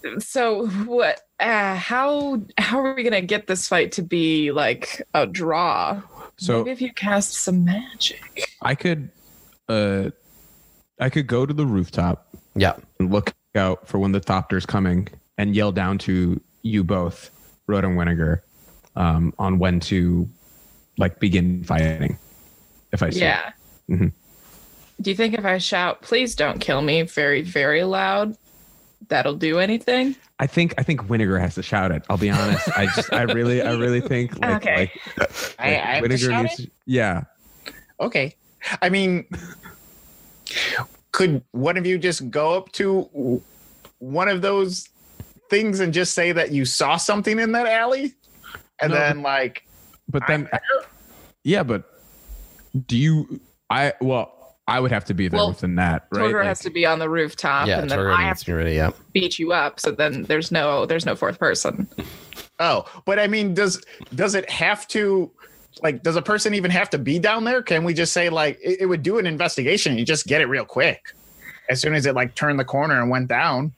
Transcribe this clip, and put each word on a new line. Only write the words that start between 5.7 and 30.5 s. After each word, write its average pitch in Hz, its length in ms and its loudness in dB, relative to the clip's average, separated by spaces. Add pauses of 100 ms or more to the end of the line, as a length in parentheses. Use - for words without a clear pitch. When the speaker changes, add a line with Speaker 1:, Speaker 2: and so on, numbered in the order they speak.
Speaker 2:
So 226 220 0
Speaker 1:
Maybe 233 140 -2
if 247 100 -8
you 247 100 -4
cast 202 420 0
some 180 300 2
magic. - 840 -2 (140)
Speaker 2:
I 123 120 0
could, 156 360 -4 (580)
uh, 101 420 0 (920)
I 131 100 0
could 147 160 -2
go 120 200 0
to 147 80 -4
the 151 120 0
rooftop 90 600 0 (260)
Speaker 3:
Yeah. 95 200 2 (240)
Speaker 2:
and 92 140 2
look 101 200 0 (220)
out 95 340 0
for 101 100 -2
when 98 140 2
the 98 80 2
Thopter's 92 460 -2
coming 95 420 2 (300)
and 104 160 0
yell 104 180 2
down 95 260 0
to 90 420 0 (220)
you 107 220 2
both, 87 460 -2 (360)
Rhoda 98 220 2
and 90 100 2
Winnegar, 82 420 2 (560)
um, 82 420 2
on 95 200 2
when 90 220 4
to, 87 480 2 (680)
like, 95 200 0
begin 90 460 2
fighting. 80 540 0 (720)
If - 100 0
I 165 80 0
see 175 80 -4
it. 180 40 2
Speaker 1:
Yeah. 113 280 0 (400)
Speaker 2:
Mm-hmm. 90 180 2 (960)
Speaker 1:
Do 196 80 -2
you 190 60 -2
think 226 180 0
if 214 100 -4
I 185 140 2
shout, 180 440 -2
"Please 240 340 0
don't 147 240 0
kill 135 200 0
me," 151 220 2
very, 147 400 0
very 151 400 0
loud, 190 540 0 (720)
that'll 143 260 2
do 156 240 0
anything? 247 560 0 (240)
Speaker 2:
I 139 80 0
think, 170 320 2